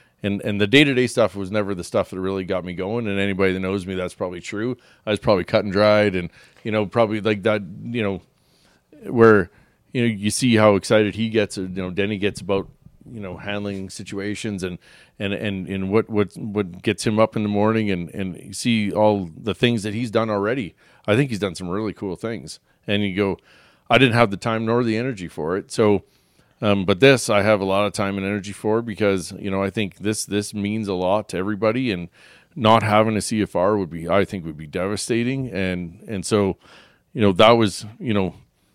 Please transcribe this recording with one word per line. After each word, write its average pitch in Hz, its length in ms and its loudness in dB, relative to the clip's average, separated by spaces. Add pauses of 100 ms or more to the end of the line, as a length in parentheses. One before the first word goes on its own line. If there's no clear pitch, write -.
(220)
and, 101 200 -4
and 101 180 -4
the 104 60 4
day-to-day 127 400 6
stuff 113 280 0
was 98 160 -8
never 101 240 -2
the 87 100 -8
stuff - 260 -2
that 92 100 -8
really 95 240 -4
got 90 180 -4
me 90 120 -10
going. 107 320 -6
And 98 120 -2
anybody 95 360 2
that 95 60 -4
knows 95 260 -4
me, 95 80 -6
that's 90 180 -6
probably 90 280 -8
true. 117 360 -6 (300)
I 110 40 -4
was 107 80 0
probably 95 260 2
cut 104 200 2
and 101 80 -6
dried 104 420 4
and, 87 140 -4 (340)
you 113 80 -6
know, 107 140 0
probably 107 380 0
like 104 220 -2
that, 107 180 0 (220)
you 117 180 -4
know, 98 180 -2 (880)
where, 113 400 8 (440)
you 123 80 0
know, 117 60 2
you 104 220 -2
see 120 260 2
how 107 180 8
excited 104 400 2
he 113 160 -4
gets, 107 260 0
or, 98 60 -6
you 92 60 -6
know, 92 220 -8
Denny 101 280 -2
gets 98 240 -4
about, 98 260 -2 (420)
you 117 80 -14
know, 92 200 -12
handling 101 500 -8
situations 101 720 -8
and, 90 160 -8 (400)
and, 101 140 -4
and, 98 360 -6
and 95 220 -6
what, 110 200 2
what, 104 260 -2
what 101 460 -6
gets 107 240 -2
him 107 120 0
up 110 160 4
in 110 80 -2
the 104 60 -2
morning 107 420 2
and, 87 200 -4
and 92 260 -8
you 92 160 -18
see 107 400 0
all 101 420 2
the 117 200 -6
things 120 300 0
that 104 100 -4
he's 117 160 -6
done 110 180 0
already. 104 460 -4 (320)
I 107 100 2
think 135 140 2
he's 107 80 -4
done 90 160 -4
some 90 160 -8
really 104 240 -6
cool 95 200 -8
things. 90 460 -12 (260)
And 104 160 0
you 95 140 -4
go, 98 220 -2 (500)
"I 117 80 6
didn't 120 200 6
have 117 140 4
the 98 60 -6
time 113 300 -4
nor 120 180 0
the 110 140 -2
energy 110 300 -8
for 80 280 -4
it." - 160 -8
So, 104 320 4 (580)
um, 101 220 2
but 90 160 0
this, 135 300 6
I 104 100 4
have 104 220 2
a - 20 -4
lot 98 220 2
of 98 80 -6
time 98 240 -4
and 98 80 -6
energy 101 260 -6
for 113 300 -2
because, 98 500 -2
you 98 180 -8
know, 95 120 -2
I 98 80 -2
think 101 260 -6
this, 107 300 -4
this 101 260 -4
means 104 360 -4
a 98 60 -2
lot 92 360 -2
to 90 80 -6
everybody, 110 520 -2
and 87 200 -6 (440)
not 110 280 4
having 107 340 2
a 95 60 -2
C 110 180 -2
F 92 160 -2
R 101 220 2
would 92 100 -4
be, 82 220 -8
I 95 160 4
think 90 180 -10
would 78 140 -10
be 78 80 -14
devastating. 117 840 -4
And, 90 560 -6
and 98 180 -8
so, 101 340 0 (560)
you 120 80 0
know, 101 100 6
that 110 200 8
was, 110 340 2 (120)
you 135 140 -4
know, 95 220 0 (400)